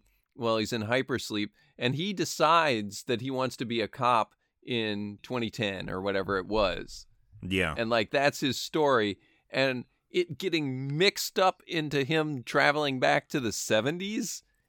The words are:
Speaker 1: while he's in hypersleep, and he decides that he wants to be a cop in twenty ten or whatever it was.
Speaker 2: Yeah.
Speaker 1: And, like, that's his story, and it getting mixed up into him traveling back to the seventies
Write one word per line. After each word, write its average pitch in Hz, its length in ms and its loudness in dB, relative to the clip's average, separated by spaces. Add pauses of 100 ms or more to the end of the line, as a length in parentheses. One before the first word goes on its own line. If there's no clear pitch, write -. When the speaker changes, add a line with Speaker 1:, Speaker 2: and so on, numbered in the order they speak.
(360)
Speaker 1:
while 113 200 0
he's 110 160 -2
in 113 120 -2
hypersleep, 113 640 -2 (280)
and 123 180 0
he 190 180 -4
decides 156 880 2
that 120 160 0
he 131 100 -6
wants 127 280 -2
to 135 80 -4
be 117 160 -2
a 101 80 -2
cop 120 460 0 (300)
in 104 560 -4
twenty 117 280 -4
ten 98 400 -4
or 95 120 -6
whatever 98 360 0
it 92 100 -2
was. 98 600 0 (400)
Speaker 2:
Yeah. 90 300 2
Speaker 1:
And, 113 140 -2
like, 113 200 2
that's 143 280 2
his 131 200 -2
story, 127 600 2 (320)
and 127 340 0 (240)
it 175 300 -2
getting 143 580 -2
mixed - 400 0
up 190 300 4
into 151 360 -2
him 151 400 0
traveling 143 560 2
back 143 300 4
to 156 100 -2
the 113 120 0
seventies 175 880 -2 (280)